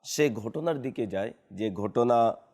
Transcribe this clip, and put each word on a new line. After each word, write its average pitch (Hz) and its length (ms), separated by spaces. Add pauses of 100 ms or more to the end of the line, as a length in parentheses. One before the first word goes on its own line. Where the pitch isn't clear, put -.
সে - 200 (100)
ঘটনার 143 460
দিকে 123 260
যাই, 98 220 (220)
যে 101 220
ঘটনা 117 440 (360)